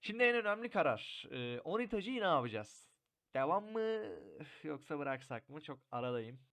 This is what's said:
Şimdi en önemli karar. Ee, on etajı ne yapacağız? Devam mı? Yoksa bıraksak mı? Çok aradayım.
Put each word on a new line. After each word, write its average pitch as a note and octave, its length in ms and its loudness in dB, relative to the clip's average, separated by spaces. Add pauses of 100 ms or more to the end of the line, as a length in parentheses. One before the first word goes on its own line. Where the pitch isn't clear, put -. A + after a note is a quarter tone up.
Şimdi A3+ 220 2
en A#3+ 120 8
önemli A3 340 2
karar. C#3+ 600 2
Ee, A#2+ 280 -4
on G3 200 -2
etajı A3+ 320 -2
ne C4 60 -2
yapacağız? B2 720 2 (440)
Devam E3+ 320 2
mı? A3 400 0 (580)
Yoksa D3 360 -6
bıraksak C3 500 -4
mı? D3+ 120 -12
Çok C3+ 180 -10 (120)
aradayım. B2 480 -2 (140)